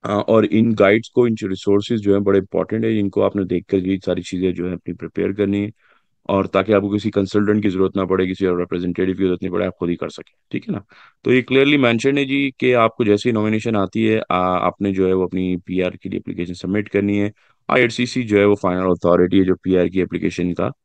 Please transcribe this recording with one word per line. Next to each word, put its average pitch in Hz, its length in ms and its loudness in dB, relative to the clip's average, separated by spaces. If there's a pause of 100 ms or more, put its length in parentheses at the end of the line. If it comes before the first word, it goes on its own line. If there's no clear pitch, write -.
अ, 104 80 -4
और 107 320 2
इन 113 300 2
गाइड्स 104 340 2
को, 123 180 2
इन 110 160 0
रिसोर्सेज 101 580 0
जो 101 120 2
हैं 101 120 2
बड़े 98 140 4
इंपॉर्टेंट 98 460 -2
है, 113 140 0
इनको 101 240 0
आपने 98 220 0
देख 87 260 -4
कर 98 80 2
ये 92 280 0
सारी 90 160 -2
चीज़ें 92 320 -4
जो 87 120 -6
है 90 60 -6
अपनी 87 220 -10
प्रिपेयर 82 380 -6
करनी 101 280 -2
है, 104 100 -4 (580)
और 95 180 0
ताकि 95 260 0
आपको 101 160 2
किसी 104 220 -2
कंसल्टेंट 104 520 0
की 104 60 0
ज़रूरत 92 280 0
ना 95 80 0
पड़े, 92 220 0
किसी 92 200 -2
और 90 120 0
रिप्रेजेंटेटिव 90 580 -2
की 95 80 -2
ज़रूरत 90 180 0
नहीं 90 100 -6
पड़े, 92 140 -2
आप 90 120 -6
खुद 87 120 -4
ही 87 60 -2
कर - 120 -8
सकें, - 240 -16 (200)
ठीक - 160 -8
है 185 60 -4
ना? 101 80 -8 (420)
तो 113 80 2
ये 127 100 4
क्लियरली 139 340 2
मेंशन 131 420 2
है 143 60 0
जी 139 360 -2
कि 127 120 2
आपको 113 320 2
जैसे 104 240 2
ही 117 40 2
नॉमिनेशन 110 440 -2
आती 101 300 -2
है, 110 140 2 (100)
आ, 90 80 0
आपने 92 540 0
जो 95 140 2
है 92 80 2
वो 92 120 0
अपनी 90 300 -2
पीआर 90 460 -4
के 92 60 -10
लिए 92 100 -6
एप्लीकेशन 90 360 -8
सबमिट 101 340 -4
करनी 101 300 0
है। 101 140 -2 (360)
आईआरसीसी 123 540 0
जो 104 160 2
है 101 80 6
वो 104 80 6
फाइनल 92 360 0
अथॉरिटी 90 480 4
है 95 60 4
जो 92 100 2
पीआर 90 340 0
की 92 120 -2
एप्लीकेशन 87 520 -4
का 87 180 -4 (140)